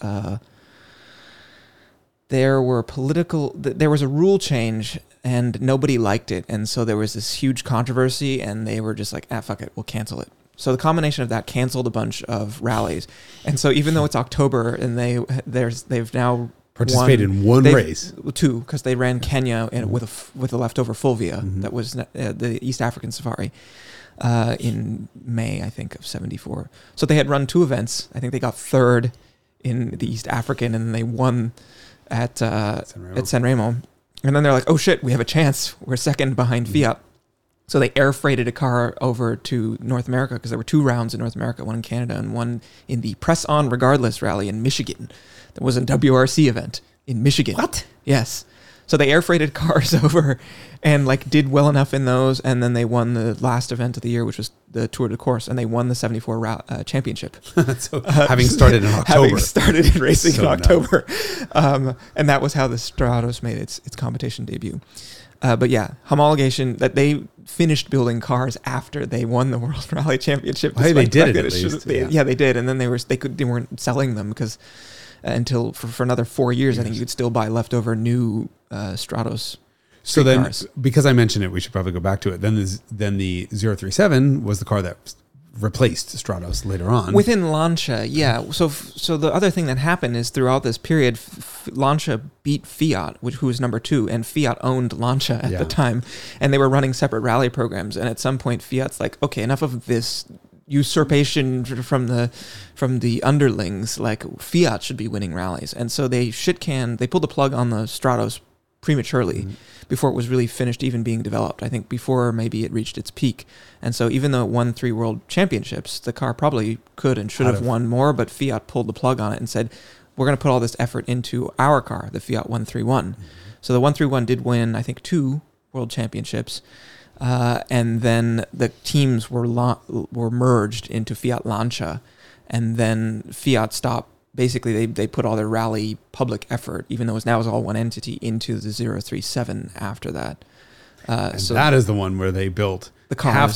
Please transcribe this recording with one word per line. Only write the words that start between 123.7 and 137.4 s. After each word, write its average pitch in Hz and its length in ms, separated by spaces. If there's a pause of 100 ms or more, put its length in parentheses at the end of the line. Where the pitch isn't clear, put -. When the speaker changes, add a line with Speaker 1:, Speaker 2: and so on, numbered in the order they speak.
Speaker 1:
the 123 80
one 143 140
three 147 120
one 131 180
did 123 200
win, 117 320
I 113 60
think, 120 200
two 147 380 (320)
world 120 180
championships. - 720 (580)
Uh, 123 480
and 117 340
then 117 420 (100)
the 120 140 (160)
teams 127 440
were 120 200
lo-, 120 320 (320)
were 117 180
merged 117 580
into 113 280
Fiat 123 280
Lancia, 110 560 (480)
and 113 280
then 113 460 (100)
Fiat 110 420
stopped. - 360 (240)
Basically, 123 380
they, 110 140
they 110 220
put - 160
all 113 100
their 107 140
rally 110 500 (140)
public 113 360
effort, - 400
even 117 200
though 110 60
it - 0
was, 110 120
now 120 100
it - 20
was 113 100